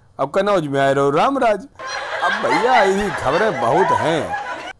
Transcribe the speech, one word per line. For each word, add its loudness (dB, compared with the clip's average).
अब -2
कनौज 0
में -2
आए 4
रहो 2
रामराज। 0
अब -2
भैया 2
ऐसी 2
खबरें 0
बहुत 2
हैं, 0